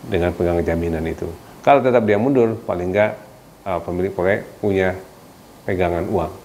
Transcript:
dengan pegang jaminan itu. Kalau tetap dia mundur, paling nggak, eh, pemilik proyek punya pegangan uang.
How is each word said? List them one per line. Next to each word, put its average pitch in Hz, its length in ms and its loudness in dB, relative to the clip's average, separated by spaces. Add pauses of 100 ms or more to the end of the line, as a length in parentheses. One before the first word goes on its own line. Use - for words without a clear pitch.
dengan 87 240 0
pegang 87 320 0
jaminan 82 400 -2
itu. 80 240 -6 (400)
Kalau 139 160 6
tetap 120 240 4
dia 104 80 4
mundur, 117 480 2
paling 92 320 -4
nggak, 107 180 2 (540)
eh, 90 160 -2
pemilik 92 320 -4
proyek 95 320 0 (160)
punya 95 320 0 (720)
pegangan 87 400 -2
uang. 90 240 -2 (140)